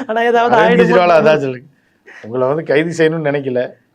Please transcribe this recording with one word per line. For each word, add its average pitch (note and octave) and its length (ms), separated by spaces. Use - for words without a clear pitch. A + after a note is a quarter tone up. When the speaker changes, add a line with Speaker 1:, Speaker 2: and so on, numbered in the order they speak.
Speaker 1:
ஆனா A3 140
ஏதாவது A#3 340
Speaker 2:
அரவிந்த் A3+ 40
Speaker 1:
ஆயிடும் A3 220
Speaker 2:
கெஜ்ரிவால் F3+ 260
Speaker 1:
போது D#3 220
Speaker 2:
அதான் D#3 80
சொல்லு, C3 260
"உங்களை B2+ 240
வந்து D#3 160
கைது D#3+ 340
செய்யணும்னு D#3+ 240
நினைக்கல, C3+ 520